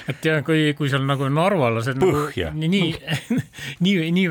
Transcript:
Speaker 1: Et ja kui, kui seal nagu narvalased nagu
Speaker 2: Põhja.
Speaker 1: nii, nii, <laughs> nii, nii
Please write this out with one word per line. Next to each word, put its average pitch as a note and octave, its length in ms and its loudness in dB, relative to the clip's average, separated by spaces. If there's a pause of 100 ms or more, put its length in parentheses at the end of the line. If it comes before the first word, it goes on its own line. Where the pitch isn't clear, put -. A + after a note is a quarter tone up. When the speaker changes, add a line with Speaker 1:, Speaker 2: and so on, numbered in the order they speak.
Speaker 1:
Et C#3 180 -8
ja D#3 160 2
kui, D#3 320 2
kui C#3+ 160 -2
seal C3+ 160 0
nagu C#3 240 0
narvalased C3+ 720 0
nagu D3 260 2
Speaker 2:
Põhja. E2+ 300 -4
Speaker 1:
nii, D#3+ 140 0
nii, E3 680 -2
<laughs> - 460 -6
nii, F3+ 300 2
nii F#3 160 2